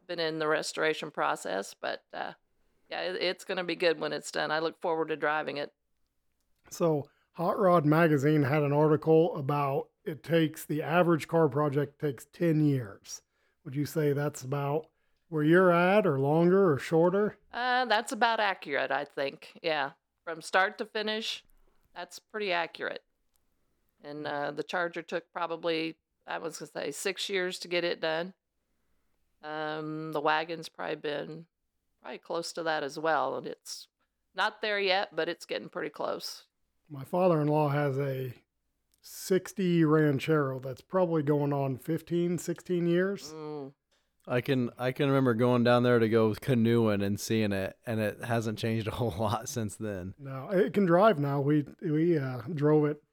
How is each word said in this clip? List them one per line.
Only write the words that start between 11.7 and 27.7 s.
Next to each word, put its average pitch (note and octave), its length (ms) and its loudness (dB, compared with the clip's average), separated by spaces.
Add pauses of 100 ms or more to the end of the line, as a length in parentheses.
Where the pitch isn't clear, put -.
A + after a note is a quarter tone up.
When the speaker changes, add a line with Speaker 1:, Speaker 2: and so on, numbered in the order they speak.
Speaker 2:
takes D3 320 -6
ten D#3 320 2
years. B2+ 580 -4 (420)
Would C3+ 120 -10
you C#3+ 100 -2
say D3 260 0
that's C#3+ 300 -4
about C#3+ 440 -4 (420)
where D#3 160 -2
you're F3 260 8
at, F#3 360 4
or C#3 120 2
longer, E3+ 540 6
or C3 60 0
shorter? F3+ 580 2 (160)
Speaker 1:
Uh, B3 320 0
that's A3+ 280 0
about A3+ 280 2
accurate, C#3+ 500 -2
I C#3 140 -2
think. - 460 -8 (120)
Yeah. D3+ 280 -2 (340)
From E3 160 -10
start G3 380 0
to A3 80 -6
finish, G#3+ 580 -6 (500)
that's F3 240 -16
pretty G#3 320 -8
accurate. E3 520 -4 (1000)
And, D3+ 240 -12
uh, D3 260 -4
the D3+ 100 -6
Charger E3+ 400 -4
took E3+ 280 -10
probably, E3 680 -4 (300)
I E3+ 120 -8
was E3 200 -10
gonna D#3 120 -14 (160)
say, C#3+ 60 -4
six - 360 -6
years F#3 300 -4
to F3 100 -12
get E3+ 160 0